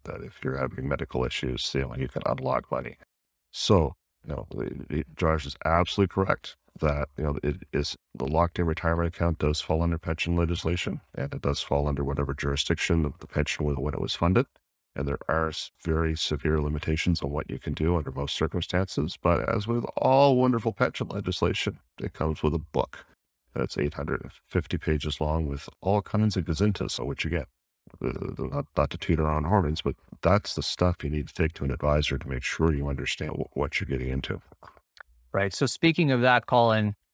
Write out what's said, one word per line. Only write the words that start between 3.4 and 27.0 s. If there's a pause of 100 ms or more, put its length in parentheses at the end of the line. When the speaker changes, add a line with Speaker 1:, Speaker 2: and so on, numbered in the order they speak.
Speaker 1:
So, (320)
you
know,
the,
the, (120)
Josh
is
absolutely
correct (240)
that,
you
know,
it (140)
is, (180)
the
locked-in
retirement
account
does
fall
under
pension
legislation, (120)
and
it
does
fall
under
whatever
jurisdiction
the,
the
pension
was
when
it
was
funded. (480)
And
there (100)
are
s-, (120)
very
severe
limitations
on
what
you
can
do
under
most
circumstances.
But
as
with (120)
all
wonderful
pension
legislation, (200)
it
comes
with
a
book (480)
that's
eight
hundred
and (160)
fifty
pages
long
with (120)
all
kinds
of
gazintas
of